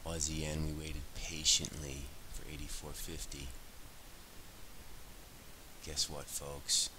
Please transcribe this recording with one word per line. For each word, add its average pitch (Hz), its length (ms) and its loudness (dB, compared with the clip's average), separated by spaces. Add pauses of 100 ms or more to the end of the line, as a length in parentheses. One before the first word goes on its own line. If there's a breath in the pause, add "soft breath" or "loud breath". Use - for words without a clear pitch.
Aussie 80 360 4
yen, 78 260 4
we 78 60 2
waited 78 300 -2 (120)
patiently 76 840 4 (340)
for - 100 -2 (100)
eighty-four 73 380 -2
fifty. 73 560 -2 (2500)
Guess 78 260 2
what, 71 140 0
folks? - 760 2